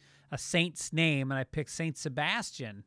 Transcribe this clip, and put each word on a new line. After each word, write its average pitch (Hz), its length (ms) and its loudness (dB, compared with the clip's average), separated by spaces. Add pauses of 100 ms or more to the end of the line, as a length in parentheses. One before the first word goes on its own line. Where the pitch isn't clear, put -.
(320)
a 143 60 -4
saint's - 520 0
name, 151 400 4
and 135 80 0
I 131 60 0
picked - 260 -4
Saint 165 280 -4
Sebastian, 143 880 -4